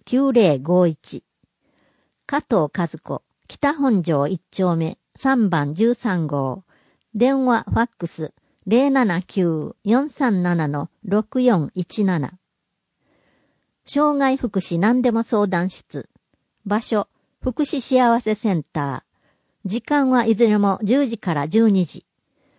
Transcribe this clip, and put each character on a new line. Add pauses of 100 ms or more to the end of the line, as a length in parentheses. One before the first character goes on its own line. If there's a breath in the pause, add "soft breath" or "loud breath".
九
零
五
一。 (1040)
加
藤
和
子、 (240)
北
本
庄
一 (100)
丁
目 (180)
三
番
十
三
号。 (500)
電
話、
フ
ァ
ッ (100)
ク
ス、 (340)
零
七
九
四
三
七
の (140)
六
四
一
七。 (1500)
障
害
福
祉
何
で
も
相
談
室。 (580)
場
所、 (320)
福
祉
幸
せ
セ
ン
タ
ー。 (540)
時
間
は
い
ず
れ
も
十
時
か
ら
十
二
時。 (540)